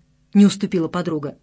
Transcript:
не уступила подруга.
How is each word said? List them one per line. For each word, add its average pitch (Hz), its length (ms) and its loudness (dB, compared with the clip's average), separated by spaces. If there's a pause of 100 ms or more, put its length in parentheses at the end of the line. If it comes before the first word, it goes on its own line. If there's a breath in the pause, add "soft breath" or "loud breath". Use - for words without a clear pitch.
(340)
не 202 100 6
уступила 185 420 0
подруга. 160 560 -8